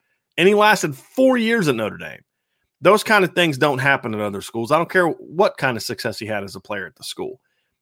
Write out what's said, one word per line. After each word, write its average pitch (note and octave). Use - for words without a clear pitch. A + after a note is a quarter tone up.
And E3
he G#3
lasted G3+
four C4
years A3+
at B2+
Notre G2+
Dame. D#2+
Those G3
kind G#3
of E3+
things E3
don't C3+
happen B2+
at G#2+
other G2+
schools. A2+
I D3+
don't E3
care F3+
what F3
kind B2+
of -
success A2
he G#2+
had G#2
as F#2
a G2
player G2
at -
the -
school. -